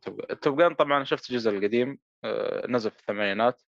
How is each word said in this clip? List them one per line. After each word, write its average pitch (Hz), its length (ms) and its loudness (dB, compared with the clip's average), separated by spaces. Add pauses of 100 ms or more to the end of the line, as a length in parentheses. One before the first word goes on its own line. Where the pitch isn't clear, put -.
توب - 140 -10
جان. - 240 -8
توب 143 200 2
جان 170 140 4
طبعًا 143 300 2
شفت - 260 -4
الجزء 113 200 0
القديم، 110 480 0 (260)
آه، 110 420 -4
نزل 113 240 -2
في - 80 -14
الثمانينات، 104 720 0